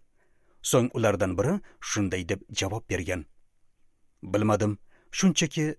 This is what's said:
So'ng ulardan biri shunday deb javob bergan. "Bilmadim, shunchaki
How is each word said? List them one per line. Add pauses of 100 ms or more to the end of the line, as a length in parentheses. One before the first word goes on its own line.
(640)
So'ng
ulardan
biri (260)
shunday
deb
javob
bergan. (1000)
"Bilmadim, (400)
shunchaki (140)